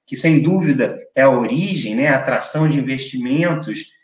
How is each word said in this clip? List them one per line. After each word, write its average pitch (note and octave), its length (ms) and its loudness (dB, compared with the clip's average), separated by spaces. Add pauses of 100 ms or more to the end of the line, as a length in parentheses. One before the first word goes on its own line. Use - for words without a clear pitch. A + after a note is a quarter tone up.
que C3+ 100 -10
sem D#3 260 4
dúvida D3+ 560 0 (180)
é C3 60 2
a C3+ 80 8
origem, B2 680 -2
né, C3+ 120 0
a C3+ 100 2
atração C3 500 -2
de C#3+ 120 2
investimentos, C3 1080 -4 (160)